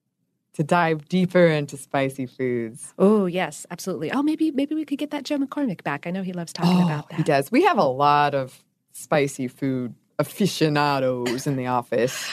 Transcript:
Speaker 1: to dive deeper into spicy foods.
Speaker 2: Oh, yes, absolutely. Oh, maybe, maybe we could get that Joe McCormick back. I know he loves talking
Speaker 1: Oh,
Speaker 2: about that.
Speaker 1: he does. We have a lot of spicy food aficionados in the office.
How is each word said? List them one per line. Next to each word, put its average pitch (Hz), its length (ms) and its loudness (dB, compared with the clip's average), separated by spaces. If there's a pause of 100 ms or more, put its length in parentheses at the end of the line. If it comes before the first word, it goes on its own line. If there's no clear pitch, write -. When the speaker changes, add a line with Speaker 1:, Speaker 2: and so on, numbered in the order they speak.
(540)
Speaker 1:
to 165 80 -4
dive 165 460 0
deeper 180 380 4
into 147 320 0
spicy 135 480 -4
foods. 120 720 -4
Speaker 2:
Oh, 202 260 4
yes, 175 460 -4
absolutely. 175 420 -6
Oh, 269 100 0
maybe, 311 280 0
maybe 285 240 -2
we 311 100 -4
could 277 140 -6
get 294 140 -6
that 285 120 -8
Joe 294 140 -4
McCormick 269 460 -4
back. 143 220 -6
I 175 40 -6
know 190 120 -6
he 180 120 -8
loves 170 180 -8
talking 180 240 2
Speaker 1:
Oh, 180 80 4
Speaker 2:
about 151 240 -2
that. 156 80 -10
Speaker 1:
he 156 60 -2
does. 143 280 2
We 277 140 4
have 359 140 4
a 165 80 4
lot 143 480 4
of 131 280 -6 (300)
spicy 143 560 -2
food 127 460 -4 (240)
aficionados 143 1300 0
in 139 100 0
the 127 100 -4
office. 123 680 -2